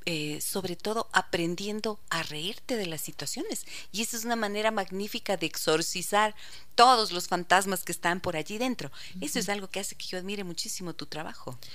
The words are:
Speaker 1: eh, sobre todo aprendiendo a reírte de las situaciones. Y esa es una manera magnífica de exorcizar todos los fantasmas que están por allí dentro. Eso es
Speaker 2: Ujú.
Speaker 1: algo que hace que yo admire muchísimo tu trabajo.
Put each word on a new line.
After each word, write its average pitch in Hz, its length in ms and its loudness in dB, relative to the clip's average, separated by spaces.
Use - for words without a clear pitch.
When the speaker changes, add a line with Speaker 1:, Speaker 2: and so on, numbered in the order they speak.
Speaker 1:
eh, 151 340 -2
sobre 180 380 -2
todo 220 340 -2
aprendiendo 196 880 0
a 160 140 0
reírte 160 540 -4
de 196 80 0
las 160 160 -4
situaciones. 311 640 -4
Y - 120 -2
esa 240 120 -4
es 220 80 -4
una 233 140 0
manera 214 340 2
magnífica 202 640 -2
de 160 120 0
exorcizar 185 880 2
todos 233 360 10
los 175 160 -2
fantasmas 185 560 4
que - 80 -6
están 175 300 0
por 170 160 -2
allí 196 200 -4
dentro. 233 320 -2
Eso 269 200 -2
es 196 60 0
Speaker 2:
Ujú. 196 80 0
Speaker 1:
algo 196 160 -4
que 190 120 -4
hace 202 140 -6
que - 120 -10
yo 190 100 -4
admire 196 280 -4
muchísimo 175 480 -6
tu - 140 -8
trabajo. - 520 -8